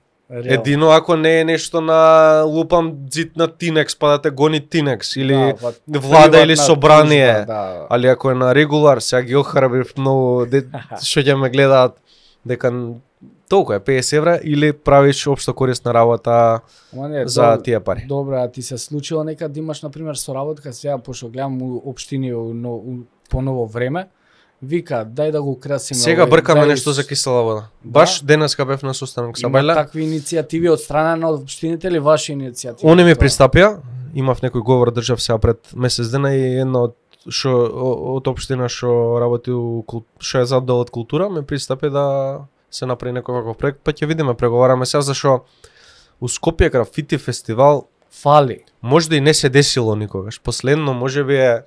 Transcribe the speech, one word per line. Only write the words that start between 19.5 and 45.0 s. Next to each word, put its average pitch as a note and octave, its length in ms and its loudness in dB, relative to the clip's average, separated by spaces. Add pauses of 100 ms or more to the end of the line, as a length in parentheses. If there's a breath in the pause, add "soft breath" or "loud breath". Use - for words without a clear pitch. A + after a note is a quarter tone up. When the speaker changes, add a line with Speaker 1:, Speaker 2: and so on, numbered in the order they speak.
Speaker 1:
да D3 80 -12
имаш, D#3 220 -10
на D3 100 -12
пример, D#3 240 -12
соработка, C#3+ 580 -10
сега, C#3+ 240 -6
пошто B2 320 -14
гледам C3 320 -8
у B2 220 -8
општини C3+ 500 -8
у A2+ 160 -6
но-, A#2 220 -10
у A#2+ 260 -12 (300)
поново C3 400 -4
време, B2+ 400 -6 (560)
вика, C#3 420 -6
„Дај D3 260 -4
да D3+ 100 -4
го C#3 100 -4
украсиме C3+ 460 -8
Speaker 2:
Сега E3 260 4
Speaker 1:
овој, C3+ 80 4
Speaker 2:
бркаме D#3 300 4
Speaker 1:
дај D3 60 6
Speaker 2:
нешто C#3+ 220 0
Speaker 1:
с-“ C#3 60 0
Speaker 2:
за C#3 80 -4
кисело B2+ 400 -2
вода. A2 180 -4 (220)
Speaker 1:
Да. C3 80 -18
Speaker 2:
Баш E3 300 4
денеска C#3+ 440 0
бев C3+ 180 -4
на C3+ 100 -6
состанок A#2+ 440 -10
со A#2+ 80 -6
Speaker 1:
Има C3+ 140 2
Speaker 2:
Бајле. D3+ 160 2
Speaker 1:
такви D3+ 280 -4
иницијативи D#3+ 640 -4
од D#3 100 2
страна D#3 380 -2
на E3 120 -4
општините D#3+ 580 -6
или F3 120 -2
ваши D3+ 340 2
иницијативи? C3 500 -10
Speaker 2:
Они E3+ 200 8
ми E3+ 100 6
Speaker 1:
Тоа. - 60 0
Speaker 2:
пристапија, D#3+ 580 4 (380)
имав C3 240 -2
некој B2+ 220 -4
говор, A#2+ 300 2
држав A#2 300 -4
сега A2+ 160 -2
пред A2+ 200 2 (180)
месец A#2+ 320 -4
дена C#3 240 -2
и B2+ 260 -2
една C3 240 -2
од, A#2 140 -4 (300)
што, - 240 -6 (160)
о-, B2+ 500 -4
од C3+ 120 -4
општина B2+ 420 -4
што - 180 -6 (320)
работи A#2+ 320 -2
у A#2 320 -6
кул-, A2+ 200 -12 (160)
што - 200 -4
е B2 60 2
за C3 120 -2
одделот B2 320 -2
култура, D3 400 -4
ми E3 140 -6
пристапи C#3 460 -6
да C#3 500 -4 (300)
се - 160 -12
направи B2 260 -6
некој B2 220 -8
ваков A2+ 240 -6
проект, C#3 240 -4
па D#3 100 -4
ќе D3+ 160 -6
видиме, D3+ 260 -2
преговараме B2+ 520 2
сега, D3 180 -2